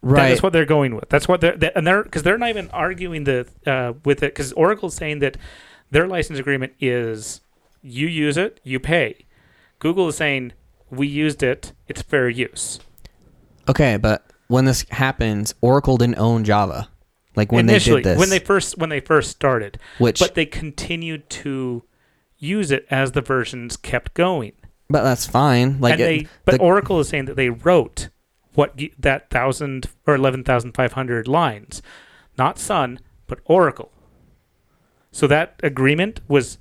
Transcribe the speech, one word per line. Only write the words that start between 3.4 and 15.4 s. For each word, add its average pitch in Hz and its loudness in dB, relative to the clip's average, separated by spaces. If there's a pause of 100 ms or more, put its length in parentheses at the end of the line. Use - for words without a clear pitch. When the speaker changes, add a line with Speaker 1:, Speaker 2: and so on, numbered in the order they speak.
Speaker 2:
uh, 127 -2 (120)
with 143 2
it, 143 -4
'cause 131 -8
Oracle's 185 0
saying 151 -8
that 139 -2 (540)
their 160 4
license 165 -4
agreement 131 -4
is 117 -4 (400)
you 135 -6
use 151 -2
it, 185 -4
you 131 -6
pay. 143 -2 (540)
Google 175 0
is 143 -8
saying, 135 -2 (380)
"We 135 -4
used 147 -2
it, 135 -2 (160)
it's - -12
fair 131 0
use." - -6 (920)
Speaker 1:
Okay, 131 4
but 110 0 (180)
when 127 4
this 131 0
happens, 110 -2